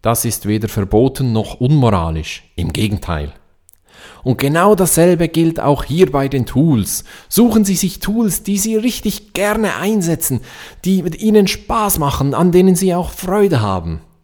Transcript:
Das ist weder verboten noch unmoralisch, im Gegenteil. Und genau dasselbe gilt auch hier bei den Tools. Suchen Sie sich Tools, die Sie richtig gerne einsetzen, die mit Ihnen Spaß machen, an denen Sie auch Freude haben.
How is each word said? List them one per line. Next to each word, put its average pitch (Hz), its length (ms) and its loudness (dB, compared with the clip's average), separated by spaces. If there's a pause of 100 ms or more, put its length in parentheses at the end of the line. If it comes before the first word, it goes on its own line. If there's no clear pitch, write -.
Das 113 220 0
ist 117 220 -4
weder 104 220 0
verboten 117 640 0
noch 110 280 -4
unmoralisch, 104 960 0
im 82 160 -4
Gegenteil. 87 600 -4 (880)
Und 127 160 0
genau 170 360 2
dasselbe 175 540 2
gilt 165 320 0
auch 139 240 0
hier 180 260 2
bei 139 180 0
den 131 180 -2
Tools. 131 580 0 (240)
Suchen 220 380 4
Sie 196 80 0
sich 180 260 -4
Tools, 214 420 -2
die 196 140 -4
Sie 220 200 -2
richtig - 580 -4
gerne 208 420 -2
einsetzen, 165 640 -2 (460)
die 185 160 2
mit 175 180 -8
Ihnen 214 260 4
Spaß 208 520 -4
machen, 139 340 -2
an 170 180 2
denen 185 260 4
Sie 185 180 0
auch 175 160 -4
Freude 185 500 0
haben. 87 400 -4 (240)